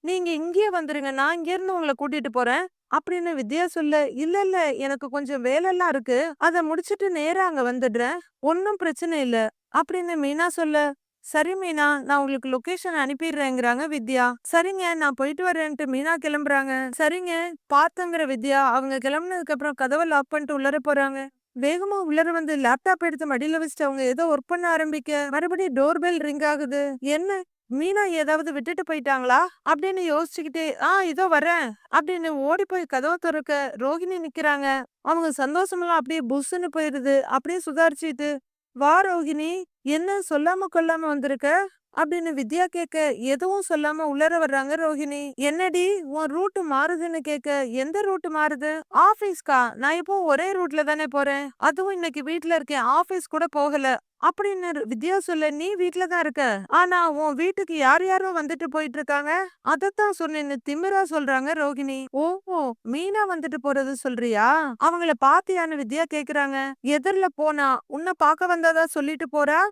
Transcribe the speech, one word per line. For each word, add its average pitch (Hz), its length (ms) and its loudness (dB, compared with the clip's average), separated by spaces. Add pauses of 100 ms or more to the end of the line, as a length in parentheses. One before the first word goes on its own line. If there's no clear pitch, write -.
"நீங்க 349 280 -2
இங்கேயே 339 380 2
வந்துருங்க, 294 420 -2
நான் 277 220 2
இங்க 339 160 -4
இருந்து 370 240 -2
உங்களை 311 200 0
கூட்டிட்டு 277 360 -4
போறேன்" 247 340 2 (280)
அப்படின்னு 349 420 -2
வித்யா 277 320 -2
சொல்ல, 302 340 2 (160)
"இல்ல, 320 260 0
இல்ல, 381 160 2 (200)
எனக்கு 269 300 -4
கொஞ்சம் 269 360 -4
வேலைலாம் 349 480 2
இருக்கு, 254 260 0 (200)
அதை 339 240 2
முடிச்சிட்டு 339 480 -2
நேரா 339 360 0
அங்க 302 160 0
வந்துடுறேன், 247 560 0 (240)
ஒண்ணும் 370 380 0
பிரச்சனை 330 400 -2
இல்ல" 240 160 0 (380)
அப்படின்னு 349 420 -2
மீனா 294 340 0
சொல்ல, 302 280 0 (460)
"சரி 311 300 0
மீனா, 330 340 0 (140)
நான் 285 160 2
உங்களுக்கு 269 300 -2
லொகேஷன் 330 500 -4
அனுப்பிடுறேங்கிறாங்க" 269 880 -2
வித்யா. 247 380 0 (200)
"சரிங்க, 359 480 0
நான் 294 240 0
போயிட்டு 294 260 -2
வரேன்ட்டு" 311 420 -2
மீனா 277 300 0
கிளம்புறாங்க. 285 560 0 (200)
"சரிங்க, 339 420 0 (360)
பாத்துங்கிற" 330 560 2
வித்யா. 269 420 0
அவங்க 269 300 0
கிளம்புனதுக்கு 311 580 -2
அப்புறம் 285 220 -4
கதவை 285 280 0
லாக் 285 260 0
பண்ணிட்டு 294 240 -2
உள்ளர 277 260 0
போறாங்க. 277 380 0 (360)
வேகமா 349 440 0
உள்ளர 320 300 2
வந்து 320 260 -2
லேப்டாப் 269 460 2
எடுத்து 311 240 -2
மடியில 294 320 0
வச்சுட்டு 311 280 -2
அவங்க 269 180 -2
ஏதோ 254 220 0
ஒர்க் 294 240 0
பண்ண 349 180 0
ஆரம்பிக்க, 311 420 0 (200)
மறுபடியும் 330 440 0
டோர் 294 240 4
பெல் 339 220 0
ரிங் 294 240 -2
ஆகுது. 285 360 0 (240)
"என்ன, 302 260 0 (400)
மீனா 370 420 0
ஏதாவது 311 400 0
விட்டுட்டு 285 320 -4
போயிட்டாங்களா?" 269 560 2 (220)
அப்படின்னு 349 420 0
யோசிச்சுக்கிட்டே, 320 600 -2 (160)
"ஆ, 302 100 2 (120)
இதோ 359 260 0
வரேன்" 320 380 2 (220)
அப்படின்னு 330 420 0 (100)
ஓடி 330 240 2
போய் 359 220 -4
கதவை 285 300 0
திறக்க, 311 360 -2 (240)
ரோகிணி 339 420 -2
நிக்கிறாங்க. 302 480 0 (360)
அவங்க 330 340 2
சந்தோஷமெல்லாம் 339 640 0
அப்படியே 294 280 -4
புஸ்ஸுன்னு 285 440 -2
போயிருது. 277 440 0 (120)
அப்படியே 339 340 -2
சுதாரிச்சுட்டு, 294 680 0 (460)
"வா 285 260 6
ரோகிணி, 320 500 0 (360)
என்ன 320 220 0 (120)
சொல்லாம 349 460 0
கொள்ளாம 330 380 0
வந்திருக்க?" 285 420 0 (460)
அப்படின்னு 330 380 0
வித்யா 285 340 0
கேட்க, 339 320 -4 (280)
எதுவும் 370 380 0
சொல்லாம 311 400 -2
உள்ளர 302 340 2
வர்றாங்க 269 380 0
ரோகிணி. 294 460 -2 (200)
"என்னடி, 349 400 0 (260)
உன் 302 220 -4
ரூட் 381 340 -2
மாறுதுன்னு?" 320 560 -2
கேட்க, 294 280 -6 (260)
"எந்த 277 280 -2
ரூட் 381 260 -2
மாறுது?" 302 420 -2 (280)
"ஆபீஸ்க்கா, 370 600 4 (160)
நான் 294 240 0
இப்போ 349 240 -2
ஒரே 311 300 2
ரூட்ல 320 320 0
தானே 302 220 0
போறேன், 277 380 0 (140)
அதுவும் 370 360 0
இன்னைக்கு 320 280 -4
வீட்ல 320 320 -2
இருக்கேன், 277 360 0
ஆபீஸ் 349 360 2
கூட 311 220 -2
போகல" 285 420 0 (300)
அப்படின்னு 370 500 0
ரு-, 294 160 -4
வித்யா 262 320 -2
சொல்ல, 311 320 0
"நீ 302 240 -6
வீட்ல 359 300 -2
தான் 349 180 0
இருக்க, 294 200 -2 (280)
ஆனா 359 280 4 (140)
உன் 294 240 0
வீட்டுக்கு 339 400 -2
யார் 294 280 6
யாரோ 381 280 2
வந்துட்டு 320 360 -4
போயிட்டு 294 300 -4
இருக்காங்க, 285 340 -2 (320)
அதைத்தான் 392 520 0
சொன்னேன்னு" 302 480 -4
திமிரா 381 400 0
சொல்றாங்க 285 500 0
ரோகிணி. 277 460 -2 (160)
"ஓஹோ, 349 440 -2 (280)
மீனா 381 380 0
வந்துட்டு 311 360 -4
போறது 277 340 0
சொல்றியா? 233 520 0 (340)
அவங்கள 330 380 2
பாத்தியான்னு?" 320 600 4
வித்யா 285 260 -2
கேக்குறாங்க. 285 520 -2 (340)
"எதிர்ல 381 420 2
போனா 294 340 0 (200)
உன்னை 330 300 -4
பார்க்க 320 340 4
வந்தாதா 330 360 4
சொல்லிட்டு 302 400 -4
போறா?" 294 320 2 (120)